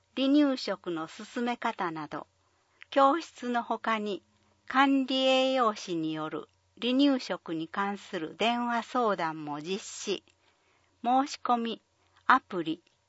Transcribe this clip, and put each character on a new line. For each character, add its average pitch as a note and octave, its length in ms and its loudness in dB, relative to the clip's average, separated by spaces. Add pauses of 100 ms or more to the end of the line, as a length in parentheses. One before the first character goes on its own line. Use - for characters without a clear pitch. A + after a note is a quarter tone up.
(160)
離 C4+ 140 2
乳 C#4+ 280 4
食 - 320 -6
の D#3+ 180 -4
進 - 360 -8
め A#3+ 140 -2
方 G3+ 340 -4
な D#3 160 -8
ど、 - 200 -10 (640)
教 C#4 280 6
室 - 300 -8
の A#3+ 120 0
他 A3+ 380 -2
に G#3 220 -4 (460)
管 C4+ 380 4
理 C4 200 0
栄 C4 280 4
養 A#3 220 2
士 F3+ 200 -8
に D#3 180 -2
よ D#3 160 -4
る D#3 180 -8 (340)
離 B3 160 0
乳 C#4 220 4
食 - 340 -6
に D#3+ 140 -4
関 G3+ 300 -4
す G3 220 -8
る D#3+ 180 -6
電 A#3+ 300 0
話 A#3 160 -2
相 A3+ 320 0
談 D#3+ 300 -4
も D3 160 -6
実 F#3+ 200 -6
施。 - 420 -8 (800)
申 C4 240 2
し - 160 -12
込 A#3+ 140 2
み、 A#3 240 -6 (460)
ア B3+ 120 6
プ F3+ 240 -6
リ、 D#3+ 180 -6 (280)